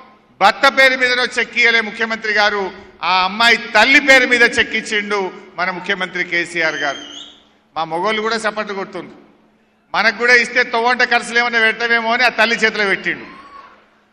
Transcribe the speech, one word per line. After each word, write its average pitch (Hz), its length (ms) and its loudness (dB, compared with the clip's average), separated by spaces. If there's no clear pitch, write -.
భర్త 208 380 4
పేరు 262 180 6
మీదనో 247 280 0
చెక్ 233 340 -4
ఇయ్యలే 233 220 4
ముఖ్యమంత్రి 220 520 -4
గారు, 208 400 0
ఆ 185 220 2
అమ్మాయి 226 320 2
తల్లి 233 440 4
పేరు 269 260 4
మీద 240 160 2
చెక్ - 320 0
ఇచ్చిండు 208 580 -4
మన 180 160 -4
ముఖ్యమంత్రి 180 540 -4
కేసీఆర్ 165 500 -2
గారు. 143 240 -4
మా 160 80 -4
మొగోళ్ళు 190 380 -4
కూడా 226 160 -2
సపోర్ట్ 208 340 -6
కొడుతుండ్రు, 185 440 -10
మనకు 208 240 0
కూడా 240 160 4
ఇస్తే 240 280 2
తొవ్వంట 240 400 0
ఖర్చులు 233 360 0
ఏమైనా 233 220 0
పెట్టమేమో 226 520 0
అని 247 120 0
ఆ 240 40 6
తల్లి 226 280 0
చేతిలో 208 280 0
పెట్టిండు. 170 540 -6